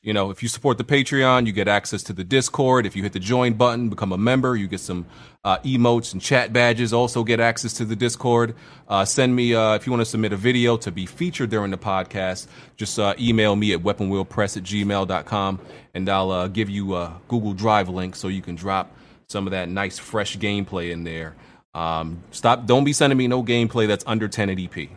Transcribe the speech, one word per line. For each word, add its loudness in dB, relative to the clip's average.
you -4
know, 2
if -12
you -6
support 0
the -6
Patreon, 4
you 0
get 0
access 0
to -10
the -8
Discord. 2
If -6
you -2
hit -4
the -6
join 2
button, 2
become -4
a -2
member, 2
you -2
get -6
some, -6
uh, 2
emotes 2
and -8
chat 2
badges. 2
Also 0
get 2
access 0
to -4
the -4
Discord. 0
Uh, 2
send 2
me, 2
uh, 4
if -6
you -2
wanna 0
submit -2
a -4
video 2
to -8
be -8
featured -6
during -2
the -6
podcast, -4
just, -6
uh, 2
email 4
me 2
at 0
weapon -2
wheel -2
press -2
at -8
gmail -2
dot -4
com, -2
and -4
I'll, 0
uh, -2
give -2
you, -4
uh, -4
Google -2
Drive 2
link -6
so -8
you -4
can -10
drop -4
some -4
of -6
that -6
nice, -4
fresh -6
gameplay -4
in -8
there. -10
Um, -6
stop, 0
don't 4
be 2
sending 4
me 2
no 0
gameplay 2
that's 0
under -2
ten -2
eighty -4
p. -10